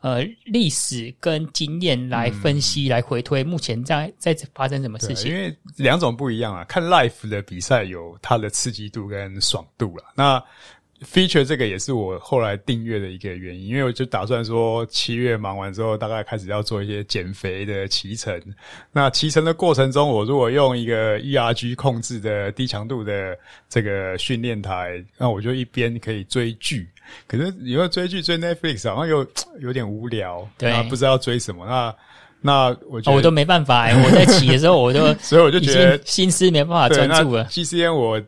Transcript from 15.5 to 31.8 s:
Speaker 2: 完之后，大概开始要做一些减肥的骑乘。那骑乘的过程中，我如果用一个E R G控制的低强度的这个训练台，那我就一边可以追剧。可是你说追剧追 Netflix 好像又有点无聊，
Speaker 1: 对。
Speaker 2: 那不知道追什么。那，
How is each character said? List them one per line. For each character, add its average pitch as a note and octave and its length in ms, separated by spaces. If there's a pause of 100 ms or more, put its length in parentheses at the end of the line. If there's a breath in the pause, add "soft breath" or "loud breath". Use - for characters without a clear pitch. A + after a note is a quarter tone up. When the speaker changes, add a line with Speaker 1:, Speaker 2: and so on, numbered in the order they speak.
Speaker 2:
完 G2 140
之 G#2+ 100
后， A2 160
大 A2 80
概 A2 160
开 A2 160
始 F#2+ 80
要 G#2 160
做 G2+ 180
一 G2+ 60
些 G#2 160
减 F#2+ 320
肥 G2 320
的 G2+ 220
骑 - 260
乘。 G2 260 (520 loud breath)
那 C#3 180
骑 D#3 180
乘 D#3 160
的 E3 80
过 E3 220
程 C3+ 160
中， D3 180
我 G#2+ 160
如 C3+ 120
果 B2 120
用 C3 300
一 A#2 80
个 A2 320
E C#3 180
R A#2 180
G A#2+ 200
控 B2 260
制 A#2 200
的 G#2 320
低 B2+ 160
强 A2 180
度 A#2+ 160
的 G2 340 (320 soft breath)
这 A#2 140
个 G2 340
训 A#2 240
练 A2+ 220
台， F2+ 420 (140)
那 B2+ 100
我 G2+ 120
就 A#2 120
一 B2+ 120
边 A#2 340
可 A2 140
以 G#2 100
追 A#2 380
剧。 G2 280 (380 loud breath)
可 G#2+ 100
是 E3 220
你 B2 160
说 F3 140
追 F3+ 180
剧 F3+ 160
追 E3+ 160
Netflix E3 500
好 G#2 100
像 E3 100
又 C#3+ 180 (320)
有 B2+ 140
点 A#2 180
无 A2 160
聊， F#2+ 500
Speaker 1:
对。 A#2 140
Speaker 2:
那 A2+ 140
不 A#2+ 100
知 B2 100
道 C3 140
追 B2 180
什 A2 160
么。 F2 140
那， A#2 260 (480 soft breath)